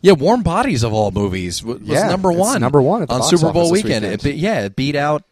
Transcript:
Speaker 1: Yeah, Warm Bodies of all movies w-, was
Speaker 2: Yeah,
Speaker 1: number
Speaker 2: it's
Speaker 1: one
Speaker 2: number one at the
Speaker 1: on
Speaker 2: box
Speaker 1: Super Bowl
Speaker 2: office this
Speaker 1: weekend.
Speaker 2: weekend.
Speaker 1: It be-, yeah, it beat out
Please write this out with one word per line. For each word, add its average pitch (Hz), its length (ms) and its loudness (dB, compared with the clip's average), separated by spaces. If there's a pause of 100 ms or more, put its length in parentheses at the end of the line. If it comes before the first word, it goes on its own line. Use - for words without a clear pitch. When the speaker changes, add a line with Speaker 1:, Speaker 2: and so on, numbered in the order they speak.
Speaker 1:
Yeah, 190 120 6
Warm 190 280 2
Bodies 175 400 0
of 113 120 0
all 107 160 2
movies 92 500 -4
w-, 117 180 -8
was - 100 -16
Speaker 2:
Yeah, 160 200 0
Speaker 1:
number 185 240 0
Speaker 2:
it's 170 80 0
Speaker 1:
one 220 200 0
Speaker 2:
number 139 200 2
one 180 220 2
at 143 60 -6
the 117 60 -4
Speaker 1:
on 127 60 -2
Speaker 2:
box 135 100 0
Speaker 1:
Super 160 220 2
Bowl 170 140 2
Speaker 2:
office 180 160 2
this - 20 -6
Speaker 1:
weekend. 117 220 -2
Speaker 2:
weekend. 101 160 -6
Speaker 1:
It - 20 -16
be-, 143 160 -2
yeah, 196 220 -2
it 101 120 -6
beat 139 220 -2
out 147 360 -2